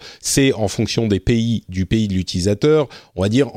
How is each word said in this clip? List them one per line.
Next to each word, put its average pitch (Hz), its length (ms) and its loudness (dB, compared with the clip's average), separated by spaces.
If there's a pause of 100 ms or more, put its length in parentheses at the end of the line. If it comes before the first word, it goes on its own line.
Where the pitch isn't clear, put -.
(200)
c'est 135 320 2
en 107 160 -2
fonction 113 400 -2
des 98 120 2
pays, 117 480 0
du 92 180 -2
pays 110 200 0
de 98 80 -2
l'utilisateur, 101 760 0 (280)
on 90 60 -2
va 98 60 2
dire 120 280 2